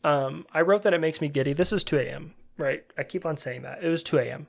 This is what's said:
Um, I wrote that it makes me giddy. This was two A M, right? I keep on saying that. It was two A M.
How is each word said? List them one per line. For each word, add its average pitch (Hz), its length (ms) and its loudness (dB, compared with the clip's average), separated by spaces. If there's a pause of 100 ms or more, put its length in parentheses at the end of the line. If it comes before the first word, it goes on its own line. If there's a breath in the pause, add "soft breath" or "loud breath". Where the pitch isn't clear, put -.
Um, 143 500 0
I 156 80 2
wrote 202 220 4
that 196 100 6
it 165 80 2
makes 160 200 -2
me 151 60 -2
giddy. 139 260 0
This 180 180 2
was 202 120 0
two 151 140 0
A 127 60 2
M, 139 320 -10 (220)
right? 143 260 -2 (140)
I 143 60 -4
keep 180 220 -6
on 151 120 -2
saying 127 260 -10
that. 131 200 -10
It 165 60 2
was 165 140 0
two 151 160 2
A 120 60 2
M. 131 240 -10